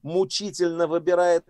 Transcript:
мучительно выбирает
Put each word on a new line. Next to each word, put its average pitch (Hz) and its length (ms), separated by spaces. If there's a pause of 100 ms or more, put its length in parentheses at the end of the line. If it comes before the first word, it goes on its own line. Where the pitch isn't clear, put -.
мучительно 170 840
выбирает 170 600